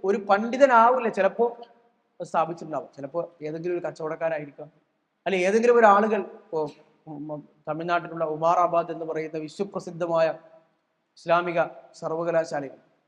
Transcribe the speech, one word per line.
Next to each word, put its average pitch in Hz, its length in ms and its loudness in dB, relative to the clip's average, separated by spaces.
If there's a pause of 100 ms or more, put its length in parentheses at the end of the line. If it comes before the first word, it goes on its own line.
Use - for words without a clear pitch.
ഒരു 196 140 2 (100)
പണ്ഡിതനാവില്ല 233 800 4 (100)
ചിലപ്പോ 190 260 2 (840)
സ്ഥാപിച്ചിട്ടുണ്ടാവും. 160 680 -4
ചിലപ്പോ 143 240 -10 (260)
ഏതെങ്കിലും 165 300 -6
ഒരു 170 100 -6
കച്ചവടക്കാരായിരിക്കാം, 156 800 -8 (580)
അല്ലെ 185 200 0
ഏതെങ്കിലും 226 340 4
ഒരു 220 160 10
ആളുകൾ. 208 240 2 (240)
ഇപ്പോ, 160 160 -6 (500)
ഉം, 151 240 -12
ഉം, 147 60 -12 (280)
തമിഴ്നാട്ടിലുള്ള 165 560 -4 (100)
ഉമാറാബാദ് 165 600 2
എന്ന് 160 160 -10
പറയുന്ന 156 360 -6
വിശ്വപ്രസിദ്ധമായ 170 800 -2 (880)
ഇസ്ലാമിക 170 460 0 (320)
സർവകലാശാലയിൽ. 160 800 -4 (360)